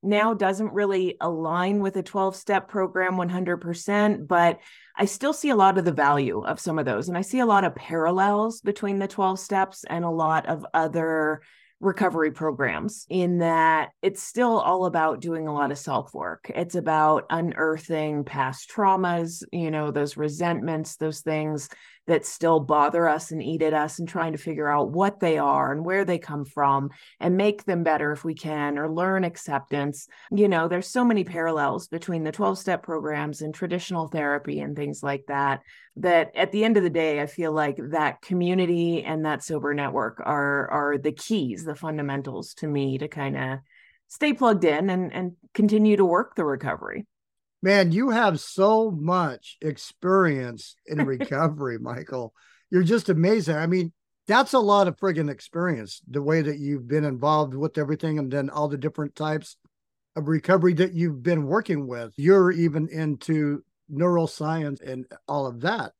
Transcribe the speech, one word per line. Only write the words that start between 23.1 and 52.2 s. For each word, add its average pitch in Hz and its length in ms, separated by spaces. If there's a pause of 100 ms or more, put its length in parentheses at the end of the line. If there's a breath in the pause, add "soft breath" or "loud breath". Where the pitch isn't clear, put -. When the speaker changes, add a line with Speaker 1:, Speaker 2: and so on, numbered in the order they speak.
Speaker 1:
and 160 140
eat 156 180
at 156 140
us, 147 240
and 170 80
trying 165 240
to 156 60
figure 151 300
out 143 220
what 196 300
they 160 180
are 139 340
and 156 140
where 190 180
they 175 140
come 147 260
from 139 460 (300 loud breath)
and 180 180
make 208 260
them 175 200
better 151 280
if 147 120
we 165 100
can, 147 440
or 156 140
learn 185 320
acceptance. 143 840 (240 loud breath)
You 202 160
know, 170 200
there's 180 200
so 247 180
many 214 180
parallels 165 640
between 165 360
the 156 80
twelve-step 190 520
programs 151 580
and 156 120
traditional 175 540
therapy 147 540
and 143 140
things 147 280
like 139 240
that, 139 340 (360 loud breath)
that 170 380
at 190 160
the 214 140
end 226 100
of 196 80
the 175 60
day, 156 320
I 147 60
feel 160 240
like 151 260 (140)
that 151 300
community 175 800
and 156 220
that 147 180
sober 143 320
network 135 500
are, 143 460
are 143 260
the 147 140
keys, 147 540
the 151 100
fundamentals 143 800
to 160 120
me 139 300
to 147 100
kinda 135 540 (460 soft breath)
stay 294 260
plugged 214 300
in 165 260
and, 185 240
and 180 200 (200)
continue 214 440
to 196 60
work 180 320
the 170 100
recovery. 131 600 (580)
Speaker 2:
Man, 190 280
you 240 180
have 214 300
so 214 500
much 160 720
experience 151 1120 (120)
in 151 180
Speaker 1:
<laughs> - 0
Speaker 2:
recovery, 139 720
Michael. 120 560 (380 soft breath)